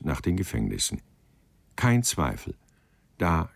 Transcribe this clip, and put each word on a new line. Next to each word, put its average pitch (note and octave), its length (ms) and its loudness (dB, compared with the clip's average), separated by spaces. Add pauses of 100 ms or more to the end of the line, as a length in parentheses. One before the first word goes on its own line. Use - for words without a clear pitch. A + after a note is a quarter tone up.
nach D#2 160 -2
den F2+ 160 0
Gefängnissen. F#2 640 -2 (760)
Kein A#2+ 280 4
Zweifel, - 520 -2 (600)
da E2+ 380 2